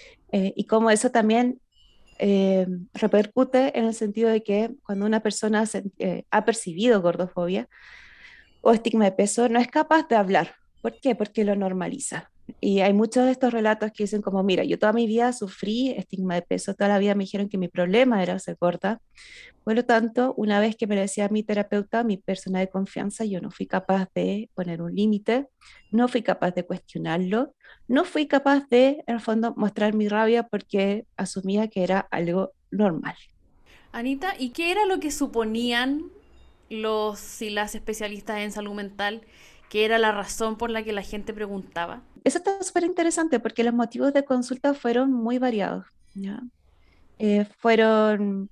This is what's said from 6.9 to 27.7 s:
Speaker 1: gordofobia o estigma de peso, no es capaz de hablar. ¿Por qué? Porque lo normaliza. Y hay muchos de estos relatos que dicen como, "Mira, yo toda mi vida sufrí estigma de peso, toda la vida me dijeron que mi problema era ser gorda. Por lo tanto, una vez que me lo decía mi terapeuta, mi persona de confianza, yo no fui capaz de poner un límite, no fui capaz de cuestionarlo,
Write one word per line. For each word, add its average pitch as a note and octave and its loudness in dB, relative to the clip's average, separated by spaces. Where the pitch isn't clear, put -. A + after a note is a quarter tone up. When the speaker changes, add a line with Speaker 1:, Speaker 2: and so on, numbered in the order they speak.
Speaker 1:
gordofobia F3+ -2
o - 6
estigma A3+ 2
de F#3+ 4
peso, G#3 2
no A#3 2
es B3 0
capaz D#4 2
de A#3 4
hablar. F#3 2
¿Por A3+ -6
qué? B3+ 2
Porque G#3+ -2
lo G3+ 2
normaliza. F#3 -6
Y G3 2
hay G3 4
muchos A3 4
de C4 4
estos B3+ 0
relatos G#3+ 0
que G#3 -6
dicen G#3 -4
como, F#3+ -2
"Mira, F#3 2
yo - -2
toda G#3+ 2
mi A#3 2
vida A#3 2
sufrí A3+ -4
estigma F#3 -6
de F3 -2
peso, F#3+ -6
toda G3+ 0
la G3+ 4
vida G3+ 2
me G3+ -2
dijeron G3+ -4
que G#3 -6
mi F3+ -2
problema G3+ 2
era F3+ -2
ser E3+ -10
gorda. F3 0
Por A3 0
lo A#3+ 0
tanto, A#3+ 2
una G#3 2
vez A3 0
que A3+ -4
me G#3 0
lo G3 2
decía G3+ -2
mi G#3+ -2
terapeuta, G#3 -2
mi G3+ -2
persona F#3 -4
de F#3+ -2
confianza, G3+ -6
yo G3 -4
no F3+ -10
fui F#3+ -10
capaz F#3+ -2
de G3 -4
poner E3+ -6
un F3 -8
límite, G#3+ 0
no A#3+ 4
fui A#3 -2
capaz F3+ 0
de F3+ -4
cuestionarlo, F#3 -4